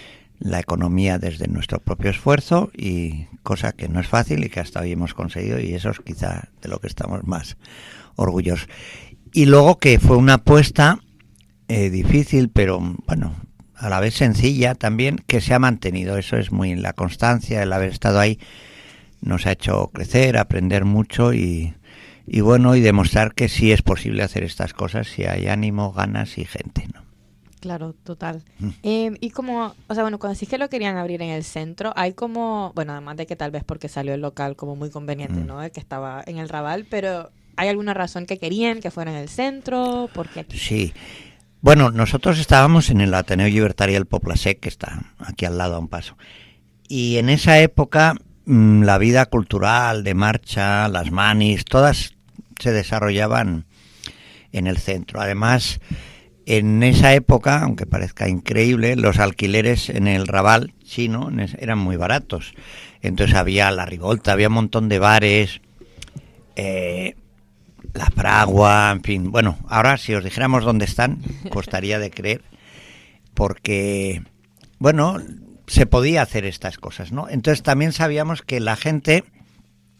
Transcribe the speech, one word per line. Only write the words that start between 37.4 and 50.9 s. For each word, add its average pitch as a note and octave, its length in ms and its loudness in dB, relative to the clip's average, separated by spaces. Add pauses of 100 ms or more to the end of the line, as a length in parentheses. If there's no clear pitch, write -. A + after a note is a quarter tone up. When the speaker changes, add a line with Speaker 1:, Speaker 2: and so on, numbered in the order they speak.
Speaker 2:
¿hay F#3 100 -2
alguna G#3 260 -4
razón F3+ 320 -8
que F#3+ 120 -8
querían A3+ 420 -4
que F#3+ 120 -10
fuera E3 200 -10
en D3+ 60 -10
el D3 100 -12
centro? B3 840 -6
¿Por E3 160 -10
qué E3 100 -16
aquí? - 180 -14
Speaker 1:
Sí. G2+ 360 -4 (640)
Bueno, C#3 320 6
nosotros C3 480 0
estábamos D3 500 6
en G#2 120 4
el F#2+ 120 2
Ateneo F#2 360 2
Libertario G2+ 460 2
del G2 100 0
Pobla F2+ 320 -2
Sec, G2 240 -2
que F#2 80 -8
está - 480 -12
aquí - 260 -10
al F2 140 -4
lado F2+ 180 -4
a E2+ 40 -6
un E2 100 -8
paso. - 280 -12 (720)
Y A#2+ 300 -2
en A#2+ 100 2
esa D#3 320 6
época, D#3+ 560 4 (300)
mm, G#2+ 380 8
la G2+ 140 6
vida A#2+ 280 4
cultural, A2 800 0
de G2 80 -2
marcha, G2+ 760 0
las F2 240 -4